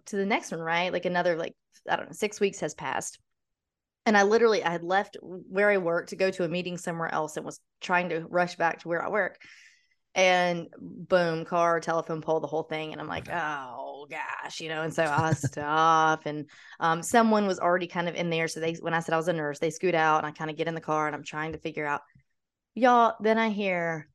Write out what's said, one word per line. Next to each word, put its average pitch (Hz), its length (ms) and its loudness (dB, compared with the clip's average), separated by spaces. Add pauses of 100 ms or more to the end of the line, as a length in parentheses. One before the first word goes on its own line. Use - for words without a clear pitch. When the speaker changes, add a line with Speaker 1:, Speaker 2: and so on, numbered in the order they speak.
Speaker 1:
to 214 100 -6
the 196 80 0
next 240 260 -2
one, 165 80 -6
right? 170 320 0
Like, 175 140 -2
another, 175 320 2
like, - 180 -8 (340)
I - 60 2
don't - 120 -6
know, - 60 -20
six - 280 -6
weeks 196 180 0
has 156 140 -4
passed. - 440 -8 (880)
And 214 120 4
I 202 60 8
literally, 214 380 4
I 170 100 0
had 170 120 -4
left 190 380 -2
where 190 500 0
I 202 60 4
worked 170 320 0
to 190 80 -10
go 190 140 2
to 185 120 -4
a 165 60 0
meeting 175 280 -4
somewhere 165 360 -4
else 156 240 -4
and 151 80 -6
was - 160 -12 (180)
trying 180 300 0
to 165 200 -4
rush 175 280 0
back 165 240 0
to 165 80 -10
where 165 140 0
I - 60 -4
work. 190 300 -2 (760)
And 180 520 4 (120)
boom, 170 640 0
car, 170 380 2
telephone 165 400 -2
pole, 160 180 0
the 151 80 -4
whole 147 160 -4
thing. 156 300 -8
And 151 80 -10
I'm 156 60 -8
like, 165 200 -8
Speaker 2:
Okay. 170 100 -4
Speaker 1:
"Oh, 139 720 -8
gosh," 135 520 -10
you 160 80 -8
know? 156 120 -4
And 160 120 -4
so 165 100 2
I 156 300 2
Speaker 2:
<laughs> - 0 -
Speaker 1:
stop, 156 920 2
and, 151 240 -6 (300)
um, 165 240 0
someone 220 440 6
was 185 120 -2
already 175 280 2
kind 175 200 -2
of 165 80 -4
in 175 140 -2
there. 165 180 0
So 160 140 -8
they, 165 140 -2
when 165 180 -4
I 165 80 2
said 160 120 -2
I 165 40 4
was 160 100 0
a 180 60 2
nurse, 147 260 -4
they 165 120 0
scoot 175 220 0
out, 156 260 4
and 151 80 -2
I 151 40 -6
kinda 156 220 -8
get 160 160 -4
in 165 40 -4
the 160 80 -6
car, 156 260 0
and 147 80 -4
I'm 147 80 -12
trying 156 280 -8
to 151 80 -10
figure 151 260 -6
out, 147 160 -2 (760)
y'all, 233 440 6
then 220 180 2
I 226 120 2
hear 175 640 -2